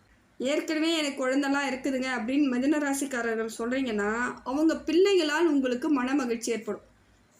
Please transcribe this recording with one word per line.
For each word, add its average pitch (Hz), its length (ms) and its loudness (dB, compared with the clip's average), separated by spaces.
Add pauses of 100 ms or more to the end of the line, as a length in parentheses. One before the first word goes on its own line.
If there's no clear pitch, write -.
(420)
ஏற்கனவே 311 540 0
எனக்கு 285 240 -2
குழந்தைலாம் 277 520 0
இருக்குதுங்க 262 400 -2
அப்படின்னு 254 420 0
மிதுன 277 320 2
ராசிக்காரர்கள் 233 720 -2
சொல்றீங்கன்னா 233 540 -2 (340)
அவங்க 302 380 2
பிள்ளைகளால் 339 680 4
உங்களுக்கு 262 380 0
மன 262 240 2
மகிழ்ச்சி 240 380 -2
ஏற்படும். 214 340 -6 (540)